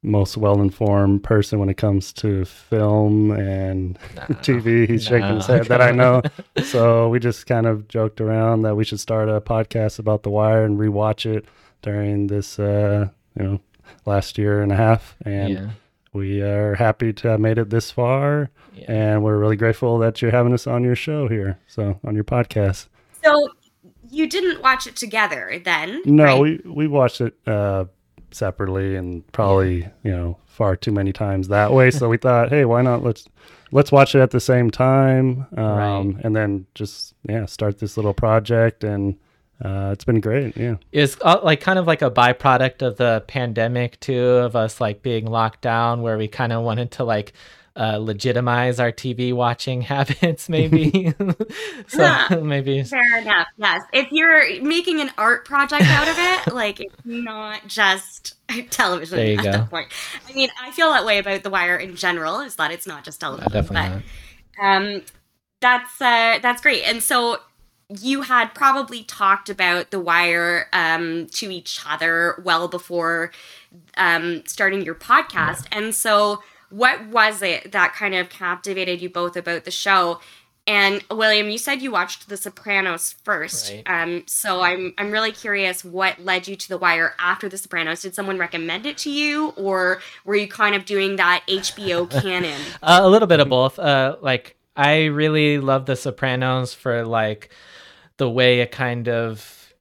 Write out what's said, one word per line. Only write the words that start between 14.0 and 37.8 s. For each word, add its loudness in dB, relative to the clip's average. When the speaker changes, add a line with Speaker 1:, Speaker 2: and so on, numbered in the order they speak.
Speaker 1:
last -2
year 2
and 2
a 2
half. 2
And -4
Speaker 2:
Yeah. -8
Speaker 1:
we -4
are 0
happy 0
to -4
have 2
made 2
it -2
this -2
far. 0
Speaker 2:
Yeah. -12
Speaker 1:
And 2
we're 2
really 2
grateful 0
that 0
you're 0
having 4
us -2
on 0
your 2
show -4
here, -4
so -4
on -4
your 0
podcast. -2
Speaker 3:
So 4
you -2
didn't -2
watch 2
it -18
together -4
then, -4
Speaker 1:
No, 8
Speaker 3:
right? 6
Speaker 1:
we, 0
we -4
watched 0
it, -4
uh, -2
separately -4
and -8
probably, 2
Speaker 2:
Yeah. -10
Speaker 1:
you -2
know, -4
far -2
too -4
many 0
times -4
that 2
way. 6
So 0
we 4
thought, 2
"Hey, 2
why 4
not 2
let's, -4
let's 4
watch 6
it 8
at 4
the 2
same 2
time, 2
um, 0
Speaker 2:
Right. -6
Speaker 1:
and 0
then 0
just, -12
yeah, -4
start -4
this -8